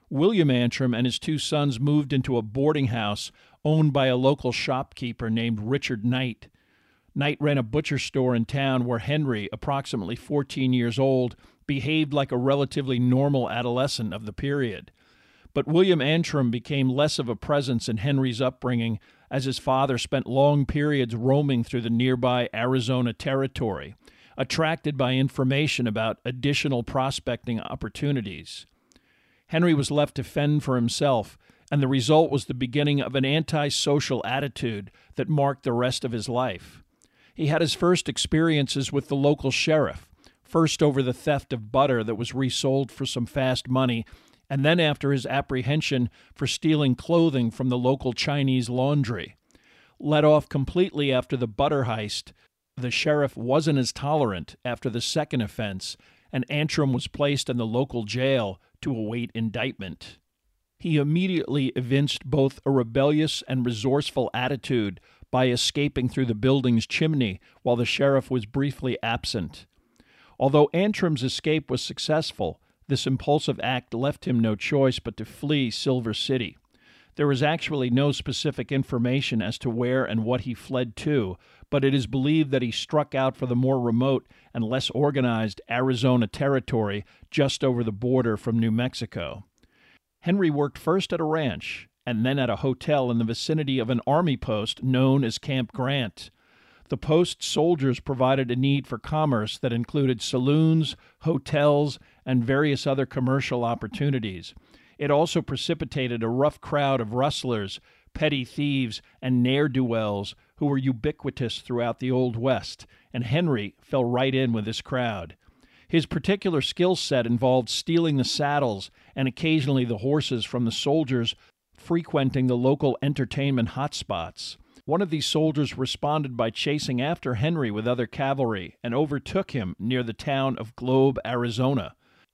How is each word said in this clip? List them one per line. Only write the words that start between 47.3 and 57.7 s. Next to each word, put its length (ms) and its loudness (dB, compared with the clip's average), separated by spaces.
from 180 -2
the 80 2
local 360 0
Chinese 580 0
laundry. 640 0
Let 260 2
off 240 6
completely 640 0
after 240 0
the 120 -2
butter 360 0
heist, 480 -6
the 140 -4
sheriff 460 0
wasn't 420 2
as 140 0
tolerant 720 -2
after 240 -6
the 120 -4
second 400 -2
offense, 560 -6
and 160 -2
Antrim 440 0
was 160 -2
placed 420 -2
in 60 -2
the 100 -2
local 380 -2